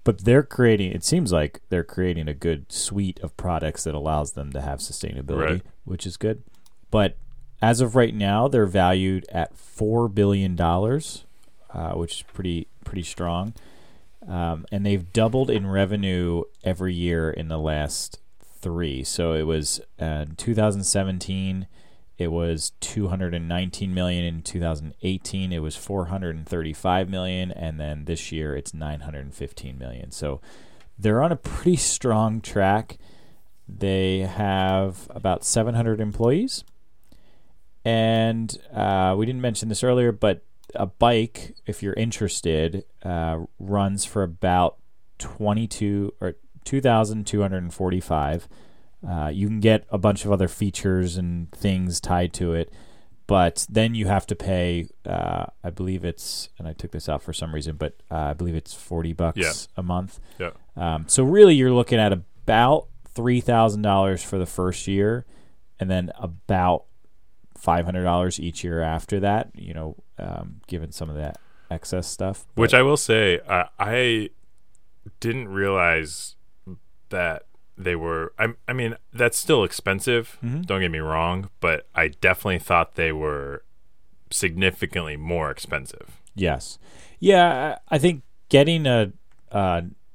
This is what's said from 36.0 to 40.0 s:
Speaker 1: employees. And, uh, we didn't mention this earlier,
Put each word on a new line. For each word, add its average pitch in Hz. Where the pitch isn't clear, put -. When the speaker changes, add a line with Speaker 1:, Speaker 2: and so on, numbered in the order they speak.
Speaker 1:
employees. 120
And, 113
uh, 95
we 107
didn't 127
mention 113
this 104
earlier, 123